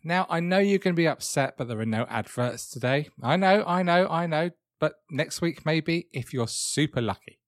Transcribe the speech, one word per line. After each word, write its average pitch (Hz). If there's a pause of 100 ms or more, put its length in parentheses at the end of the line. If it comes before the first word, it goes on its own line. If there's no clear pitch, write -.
Now, 180
I 170
know 180
you're 196
gonna 185
be 165
upset, -
but 120
there 113
are 110
no 113
adverts 117
today. 135 (120)
I 135
know, 190
I 180
know, 180
I 165
know, 165 (300)
but 156 (140)
next 151
week 170
maybe, 165
if 127
you're 120
super -
lucky. -